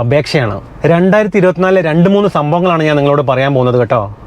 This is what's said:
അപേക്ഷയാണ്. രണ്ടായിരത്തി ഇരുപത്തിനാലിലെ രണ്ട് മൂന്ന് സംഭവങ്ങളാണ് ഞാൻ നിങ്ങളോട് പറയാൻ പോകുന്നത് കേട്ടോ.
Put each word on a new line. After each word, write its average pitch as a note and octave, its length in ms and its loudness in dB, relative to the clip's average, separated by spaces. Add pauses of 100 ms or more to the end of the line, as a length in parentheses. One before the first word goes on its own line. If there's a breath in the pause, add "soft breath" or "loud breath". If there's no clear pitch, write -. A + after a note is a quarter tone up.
അപേക്ഷയാണ്. A#2+ 560 -2 (360)
രണ്ടായിരത്തി G3 480 2
ഇരുപത്തിനാലിലെ F#3 480 2
രണ്ട് E3+ 260 2
മൂന്ന് G3+ 220 0
സംഭവങ്ങളാണ് E3 520 0
ഞാൻ D3+ 100 0
നിങ്ങളോട് C#3+ 320 2
പറയാൻ C3+ 240 0
പോകുന്നത് B2 260 2
കേട്ടോ. A#2 200 0 (260)